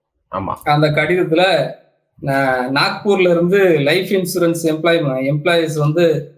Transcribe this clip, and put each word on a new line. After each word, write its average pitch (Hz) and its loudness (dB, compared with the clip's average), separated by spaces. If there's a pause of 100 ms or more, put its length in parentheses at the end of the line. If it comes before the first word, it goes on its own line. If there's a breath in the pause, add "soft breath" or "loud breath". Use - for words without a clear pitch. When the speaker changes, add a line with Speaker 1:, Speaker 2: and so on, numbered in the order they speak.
(320)
Speaker 1:
ஆமா. 95 -6 (100)
Speaker 2:
அந்த 151 2
கடிதத்துல, 160 0 (500)
அஹ், 135 0
நாக்பூர்ல 196 0
இருந்து 175 2
லைஃப் 170 0
இன்சூரன்ஸ் 170 -2
எம்ப்ளாய், 160 0
எம்ப்ளாயீஸ் 147 -2
வந்து 151 0